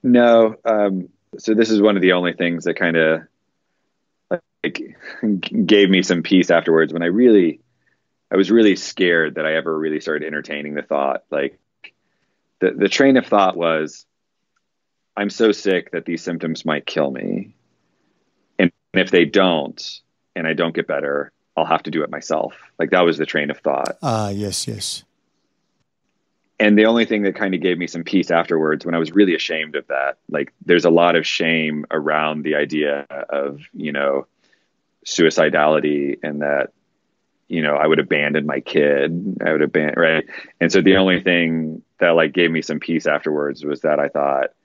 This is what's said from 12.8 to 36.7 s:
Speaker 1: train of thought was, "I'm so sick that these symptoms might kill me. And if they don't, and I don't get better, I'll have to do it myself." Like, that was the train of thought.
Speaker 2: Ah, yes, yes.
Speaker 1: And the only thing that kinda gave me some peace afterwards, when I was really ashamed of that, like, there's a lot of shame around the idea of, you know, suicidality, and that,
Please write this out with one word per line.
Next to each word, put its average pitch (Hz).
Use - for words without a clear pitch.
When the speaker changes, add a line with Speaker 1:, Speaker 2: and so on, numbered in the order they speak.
Speaker 1:
train 135
of 117
thought 95
was, 80
"I'm 101
so 110
sick 92
that 82
these 85
symptoms 82
might 76
kill 73
me. 50
And 90
if 92
they 87
don't, 85
and 82
I 80
don't 82
get 82
better, 71
I'll 82
have 82
to 80
do 80
it -
myself." 73
Like, 73
that 90
was 82
the 78
train 73
of -
thought. -
Speaker 2:
Ah, 110
yes, 101
yes. -
Speaker 1:
And 104
the 107
only 117
thing 104
that 98
kinda 95
gave 90
me 87
some 82
peace 90
afterwards, 78
when 85
I -
was 80
really 92
ashamed 78
of 69
that, 69
like, 73
there's 87
a 87
lot 85
of 80
shame 80
around 76
the 76
idea 73
of, 71
you 76
know, 69
suicidality, 76
and 73
that, 71